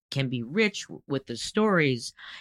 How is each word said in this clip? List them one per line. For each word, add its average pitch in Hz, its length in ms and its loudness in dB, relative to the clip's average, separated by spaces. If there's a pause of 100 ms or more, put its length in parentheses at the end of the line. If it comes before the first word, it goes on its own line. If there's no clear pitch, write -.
can 135 200 0
be 123 120 -2
rich 190 460 0
w-, - 200 -14
with 135 200 -4
the 120 80 -6
stories. 160 800 2 (280)